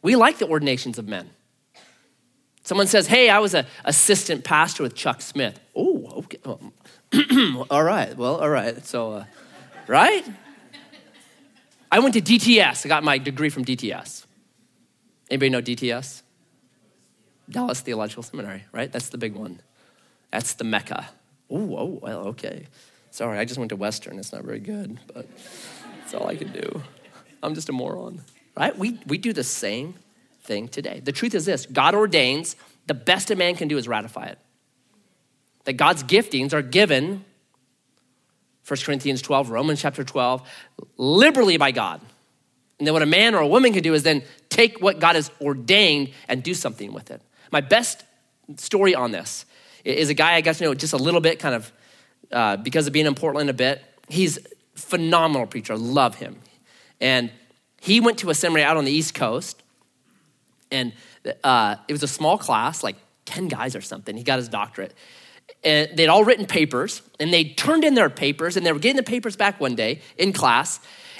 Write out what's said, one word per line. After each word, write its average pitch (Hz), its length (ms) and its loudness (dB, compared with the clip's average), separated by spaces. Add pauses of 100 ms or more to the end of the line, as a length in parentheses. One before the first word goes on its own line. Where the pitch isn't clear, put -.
We 220 140 4
like 240 220 6
the 190 80 -2
ordinations 139 520 -2
of 104 100 -10
men. 95 220 -10 (1300)
Someone 196 240 0
says, 190 220 4
"Hey, 240 220 6
I 208 100 6
was 196 140 0
an 135 120 0 (180)
assistant 175 600 2
pastor 156 400 2
with 123 100 -6
Chuck - 280 -4
Smith." 123 360 -6 (160)
Oh, - 500 -2
okay. - 140 -16 (760)
<clears throat> 247 580 2
All 143 120 4
right. 165 340 0
Well, 127 200 -2
all 156 140 0
right. 117 340 -2
So, 113 280 -6
uh, 101 120 -12 (640)
right? 247 380 6 (1700)
I 196 100 6
went 254 140 2
to 220 60 2
D 214 180 2
T 226 220 6
S. 143 240 2
I 143 40 -8
got 156 140 2
my 143 160 2
degree 143 320 -4
from 135 120 -6
D 127 140 -4
T 113 160 -8
S. - 340 -16 (1040)
Anybody 135 200 2
know 123 100 0
D 120 140 -6
T 120 160 -4
S? 127 320 -10 (1300)
Dallas 240 320 -4
Theological 110 420 -6
Seminary, 101 500 -14
right? 127 180 -8
That's 123 180 -8
the 123 100 -12
big 110 160 -8
one. 95 260 -14 (680)
That's 117 240 -6
the 117 100 -8
Mecca. - 440 -6 (420)
Oh, 180 260 -6
oh, 170 260 -8
well, 98 260 -10
okay. - 380 -12 (440)
Sorry, 110 280 -6
I 110 60 -2
just 123 140 -8
went 117 100 -6
to 107 80 -8
Western. 104 420 -8
It's - 140 -14
not - 100 -14
very - 160 -10
good, 208 480 -10
but - 220 -18 (720)
that's - 140 -14
all - 120 -6
I - 80 -6
can - 180 -12
do. - 300 -10 (600)
I'm 156 100 -6
just 156 140 -12
a 143 40 -8
moron, - 500 -10 (340)
right? 151 200 -2
We, 220 300 -6
we 185 120 -4
do 226 140 -4
the 127 120 -4
same 127 500 -6 (480)
thing 110 240 -8
today. - 320 -10
The 135 140 -6
truth 233 220 -4
is 156 100 -2
this, 160 220 -2
God 139 280 2
ordains. 165 640 2 (320)
The 151 60 -2
best 180 360 0
a 202 60 0
man 175 180 0
can 170 140 -4
do 147 100 -2
is 120 80 -6
ratify 113 400 -6
it. - 120 -16 (1200)
That 135 120 -4
God's 151 280 2
giftings 139 500 0
are 151 80 2
given, 165 640 2 (1400)
First 131 220 -6
Corinthians 135 380 -4
twelve, 135 260 0
Romans 143 320 -2
chapter 143 220 -4
twelve, 127 400 -2 (540)
liberally 196 600 6
by 139 140 4
God. 98 300 -4 (800)
And 147 80 -2
then 156 60 2
what 156 100 2
a 151 40 2
man 208 280 4
or 180 60 2
a 147 60 2
woman 233 260 6
can 185 100 0
do 160 120 2
is 147 80 2
then 147 220 2 (240)
take 226 320 2
what 190 180 2
God 165 160 4
has 156 160 0 (100)
ordained 143 680 2 (160)
and 127 160 -4
do 170 100 -6
something 110 400 -8
with - 180 -16
it. - 120 -18 (300)
My 147 80 2
best 208 440 2 (520)
story 190 380 2
on 123 180 -2
this - 340 -10 (400)
i-, - 20 -2
is 143 220 2
a 143 40 0
guy 156 200 4
I 160 80 4
got 160 140 2
to 165 80 -4
know 143 100 2
just 151 180 -4
a 143 60 0
little 165 220 2
bit, 160 180 2
kind 135 160 -2
of, 113 180 -8 (580)
uh, 110 280 0
because 131 280 -2
of 143 60 -6
being 151 140 2
in 143 80 2
Portland 143 340 -2
a 131 60 -2
bit. 131 280 -2 (260)
He's 156 280 0
a - 60 -16 (320)
phenomenal 165 720 0
preacher. 113 260 -10
I 110 40 -4
love 120 400 0
him. - 240 -14 (600)
And 123 300 0 (500)
he 220 200 4
went 226 180 2
to 190 100 -6
a 156 60 0
seminary 156 300 2
out 160 120 4
on 147 80 0
the 135 80 0
East 156 220 0
Coast, 123 480 -4 (1080)
and, 127 220 -4 (500)
uh, 113 340 4 (120)
it 147 40 -6
was 147 100 -4
a 139 60 -4
small 156 280 0
class, 131 460 -2
like 101 140 -4 (280)
ten 180 240 -6
guys 131 260 -6
or - 60 -10
something. 101 340 -12
He 120 100 -12
got 131 140 0
his 120 100 -8
doctorate. 104 440 -8 (680)
And 151 340 2
they'd 160 120 4
all 202 160 8
written 214 220 4
papers, 156 560 -2 (180)
and 165 120 0
they 165 120 4
turned 302 400 2
in 285 100 4
their 185 160 4
papers, 160 460 -4
and 175 100 0
they 165 60 2
were 147 60 -2
getting 247 180 2
the 262 60 2
papers 233 340 -6
back 202 240 0
one 127 140 -2
day 117 260 -2 (180)
in 190 140 2
class. 131 480 2 (400)